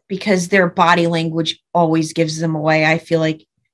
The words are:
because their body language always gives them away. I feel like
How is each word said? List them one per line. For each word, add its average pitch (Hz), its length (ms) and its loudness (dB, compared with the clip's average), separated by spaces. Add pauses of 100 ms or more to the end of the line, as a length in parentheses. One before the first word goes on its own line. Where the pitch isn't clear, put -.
because 185 400 -2
their 190 180 4
body 170 400 2
language 165 540 -4 (120)
always 160 380 0
gives 160 280 -2
them 160 160 -2
away. 156 300 0
I 160 120 2
feel 165 240 -2
like 156 260 -4 (260)